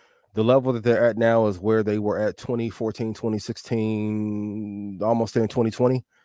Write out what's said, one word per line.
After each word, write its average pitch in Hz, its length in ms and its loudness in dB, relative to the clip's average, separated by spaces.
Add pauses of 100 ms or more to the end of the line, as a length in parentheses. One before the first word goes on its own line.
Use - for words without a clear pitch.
(340)
the 110 100 0
level 127 300 4
that 113 100 -4
they're 117 220 4
at 110 120 2
now 113 300 4
is 95 120 -2
where 110 240 2
they 107 160 0
were 104 200 0
at 107 180 0
twenty 117 320 -4
fourteen, 110 440 -6
twenty 107 260 -4
sixteen, 107 1600 -4
almost 113 320 0
there 117 100 4
in 107 60 0
twenty 113 220 0
twenty. 123 320 2 (220)